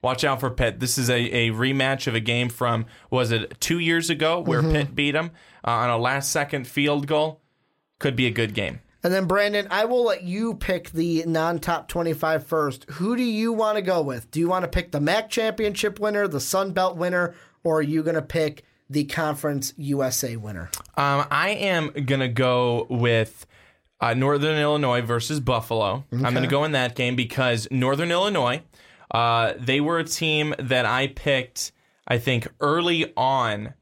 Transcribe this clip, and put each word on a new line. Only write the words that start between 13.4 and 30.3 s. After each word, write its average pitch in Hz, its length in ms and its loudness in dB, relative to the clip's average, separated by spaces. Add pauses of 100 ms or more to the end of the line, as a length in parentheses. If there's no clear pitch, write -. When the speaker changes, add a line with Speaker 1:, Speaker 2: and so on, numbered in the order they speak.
Speaker 2:
wanna 214 280 0
go 180 200 2
with? 127 280 -6
Do 156 120 -2
you 170 80 2
wanna 180 180 0
pick 180 240 -4
the 147 80 0
mac 190 300 2
championship 214 720 -2
winner, 208 260 2
the 143 140 -2
Sun 190 320 0
Belt 185 240 0
winner, 175 360 0 (300)
or 160 160 2
are - 20 2
you 151 220 0
gonna 160 180 0
pick 151 440 -4 (240)
the 147 160 0
Conference 143 720 -2
U 139 260 -2
S 127 220 -2
A 117 100 -6
winner? 101 340 -10 (280)
Speaker 1:
Um, 143 340 2
I 160 200 2
am 180 400 0 (140)
gonna 135 220 2
go 123 600 2
with, 117 560 2 (560)
uh, 117 140 0
Northern 143 420 2
Illinois 147 440 2
versus 120 380 -2
Buffalo. 117 720 0
I'm 120 100 -2
gonna 127 180 2
Speaker 2:
Okay. 131 80 0
Speaker 1:
go 139 180 2
in 156 80 -2
that 127 220 0
game 123 200 0
because 123 560 0
Northern 139 400 0
Illinois, 170 520 0 (480)
uh, 117 460 2
they 131 220 0
were 160 200 2
a 160 40 -2
team 156 560 -2